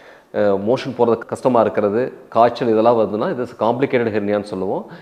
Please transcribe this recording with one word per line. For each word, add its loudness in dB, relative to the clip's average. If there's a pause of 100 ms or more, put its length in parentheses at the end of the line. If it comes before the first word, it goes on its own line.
(340)
அ, 0
மோஷன் 0
போறது 2
கஷ்டமா 0
இருக்கிறது, 0 (160)
காய்ச்சல் 2
இதெல்லாம் 4
வருதுன்னா -2
இது -6
complicated -2
ஹெர்னியான்னு -2
சொல்லுவோம். -6 (160)